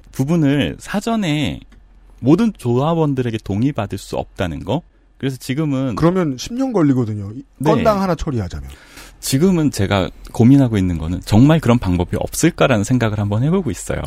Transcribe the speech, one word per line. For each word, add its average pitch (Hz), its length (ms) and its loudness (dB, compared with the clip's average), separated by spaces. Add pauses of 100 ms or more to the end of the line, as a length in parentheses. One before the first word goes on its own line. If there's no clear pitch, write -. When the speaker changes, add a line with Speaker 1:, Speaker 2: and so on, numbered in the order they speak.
(100)
Speaker 1:
부분을 139 680 0
사전에 160 800 -4 (580)
모든 175 340 2
조합원들에게 131 920 -2
동의받을 104 540 -2
수 - 180 -10
없다는 - 480 -6
거? 117 180 -2 (360)
그래서 131 200 -6
지금은 135 560 -2
Speaker 2:
그러면 160 440 0
십 - 160 -10
년 262 180 -4
걸리거든요. 123 640 0
이 131 100 -14 (140)
Speaker 1:
네. 147 120 0
Speaker 2:
건당 139 320 2
하나 185 140 0
처리하자면. 87 520 -6 (500)
Speaker 1:
지금은 160 520 2
제가 95 400 0 (220)
고민하고 123 440 6
있는 90 220 0
거는 80 260 -4
정말 143 340 6
그런 117 200 2
방법이 90 420 -2
없을까라는 143 640 0
생각을 113 340 0
한번 104 260 -2
해보고 160 260 -2
있어요. - 360 -6